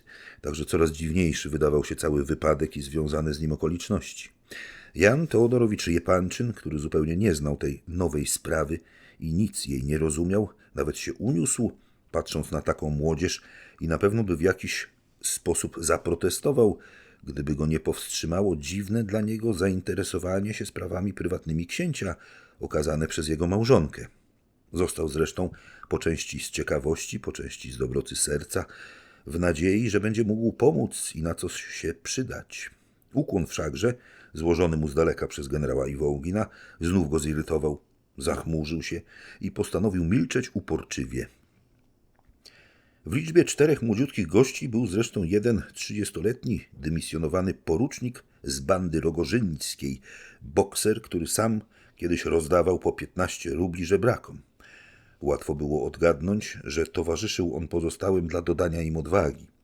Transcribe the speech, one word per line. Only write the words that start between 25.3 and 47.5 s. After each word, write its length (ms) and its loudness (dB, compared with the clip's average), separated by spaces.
po 100 0
części 400 -2
z 100 -8
ciekawości, 680 -2
po 120 -6
części 400 -12
z 60 -14
dobroty 380 -4
serca, 500 -2
w 120 -4
nadziei, 500 2
że 100 2
będzie 240 0
mógł 300 2
pomóc 640 2
i 60 -6
na 140 -2
coś 300 -8
się 280 -6
przydać. 800 -8
Ukłon 340 0
wszakże, 460 -2
złożony 440 4
mu 100 0
z 80 -6
daleka 320 2
przez 200 -10
generała 400 0
Iwołgina, 600 -2
znów 280 2
go 100 2
zirytował. 640 -2
Zachmurzył 640 -4
się 180 -8
i 100 -4
postanowił 540 0
milczeć 480 0
uporczywie. 760 -6
W 80 -6
liczbie 320 4
czterech 360 4
młodziutkich 460 0
gości 420 4
był 180 0
zresztą 360 0
jeden 400 2
trzydziestoletni 1000 -4
dymisjonowany 800 -2